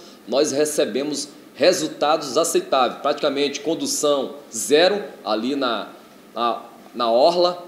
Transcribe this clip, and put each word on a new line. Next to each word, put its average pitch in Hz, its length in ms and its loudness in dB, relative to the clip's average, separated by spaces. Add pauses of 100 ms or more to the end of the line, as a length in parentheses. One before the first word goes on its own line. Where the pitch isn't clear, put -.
(280)
nós 143 240 2
recebemos 143 760 -2 (260)
resultados 151 840 0
aceitáveis. 165 640 0
Praticamente 143 580 -2
condução 143 760 -2 (180)
zero 170 480 2 (200)
ali 113 320 -2
na, 117 340 -4 (460)
na, 117 280 -2 (320)
na 117 160 -2
orla, 175 580 2